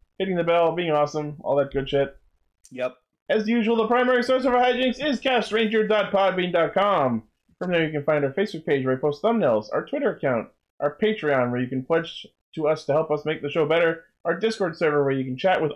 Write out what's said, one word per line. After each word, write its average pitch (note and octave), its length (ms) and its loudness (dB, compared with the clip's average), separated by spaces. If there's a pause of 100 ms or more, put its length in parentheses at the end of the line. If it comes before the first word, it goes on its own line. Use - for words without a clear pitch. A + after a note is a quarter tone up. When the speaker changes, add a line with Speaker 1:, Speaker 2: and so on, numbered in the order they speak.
(200)
Speaker 1:
hitting F#3+ 160 -2
the E3+ 80 0
bell, E3+ 320 2
being E3+ 160 -2
awesome, D3 500 -2
all C#3 160 0
that C#3 160 0
good C3+ 160 -4
shit. C#3 260 0 (560)
Speaker 2:
Yep. B2+ 240 -6 (340)
Speaker 1:
As G#3 180 0
usual, A#3 300 2
the A3 100 0
primary B3 360 2
source C4 220 0
of B3 80 2
our B3 100 4
hijinks B3+ 400 0
is C#4+ 160 -2
cast B3 320 0
ranger A3 360 2
dot G3 240 0
podbean F#3 420 0
dot D#3+ 200 2
com. D#3+ 500 2 (360)
From F3+ 120 -4
there, E3 140 2
you D#3 60 -4
can D3 120 -4
find D3 200 2
our C3+ 80 0
Facebook G3 340 -4
page C#3 200 0
where C3 100 2
I C3 40 -10
post D3 240 -2
thumbnails, E3+ 500 2
our - 120 -2
Twitter C#4 300 -2
account, B2+ 340 -2 (300)
our D3 220 -2
Patreon D3 500 0
where B2 80 -2
you B2 80 -2
can C3 160 -4
pledge E3 420 -4 (300)
to D3+ 120 -2
us D#3 180 -2
to C#3 80 0
help D#3 160 0
us D3 160 -2
make D#3 160 -4
the C#3+ 80 -6
show D#3+ 160 0
better, D#3+ 400 0 (200)
our F3 140 -2
Discord G3 380 -2
server D3 260 2
where C#3 100 2
you C3+ 120 -2
can C3 120 -8
chat F#3 240 2
with D3 140 0